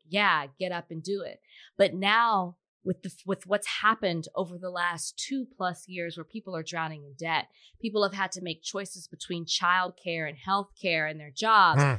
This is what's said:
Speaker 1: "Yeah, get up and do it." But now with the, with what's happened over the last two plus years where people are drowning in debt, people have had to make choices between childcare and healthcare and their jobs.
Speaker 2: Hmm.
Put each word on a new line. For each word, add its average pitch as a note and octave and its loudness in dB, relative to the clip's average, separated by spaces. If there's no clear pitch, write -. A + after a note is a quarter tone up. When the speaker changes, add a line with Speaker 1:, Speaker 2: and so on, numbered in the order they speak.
Speaker 1:
"Yeah, E3+ 2
get F3+ -4
up E3+ -8
and D#3+ -8
do G3 -4
it." - -12
But G3 4
now G3 2
with F3+ -2
the, F#3 -12
with F#3 -4
what's G3+ 0
happened G3+ 0
over F3 -4
the F3+ -8
last F3 -4
two C4+ -6
plus F3+ -4
years E3+ -8
where E3+ -12
people F#3+ -10
are D#3+ -6
drowning D#3+ -8
in C#3+ -20
debt, E3 -2
people G#3 0
have G3 2
had F#3+ -4
to F#3 -10
make E3 -8
choices F#3+ -10
between E3+ -8
childcare F3 0
and C#3+ -10
healthcare F3 -2
and D#3 -8
their D3 -16
jobs. F#3 6
Speaker 2:
Hmm. C#3 4